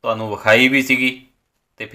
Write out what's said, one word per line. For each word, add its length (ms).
ਤੁਹਾਨੂੰ 260
ਵਿਖਾਈ 380
ਵੀ 140
ਸੀਗੀ 280
ਤੇ 140